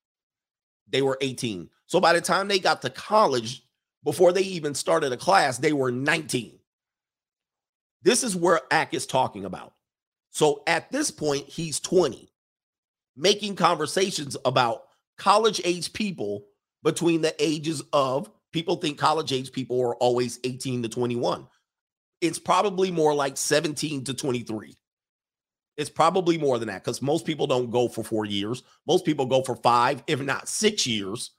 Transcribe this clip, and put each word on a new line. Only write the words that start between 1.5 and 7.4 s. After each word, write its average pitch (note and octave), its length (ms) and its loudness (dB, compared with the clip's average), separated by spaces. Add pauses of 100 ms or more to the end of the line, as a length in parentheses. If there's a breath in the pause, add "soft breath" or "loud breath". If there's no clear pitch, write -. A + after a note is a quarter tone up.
So E3 120 0
by E3+ 140 6
the E3+ 80 4
time F3+ 260 0
they G3+ 120 0
got F3 240 0
to B2+ 80 -4
college, C3+ 760 0 (380)
before D3 280 4
they G3 100 0
even E3 320 -4
started D#3 380 0
a A#2+ 40 -4
class, D3+ 420 2
they D3+ 140 2
were C3+ 180 0
nineteen. C3 680 -2 (1400)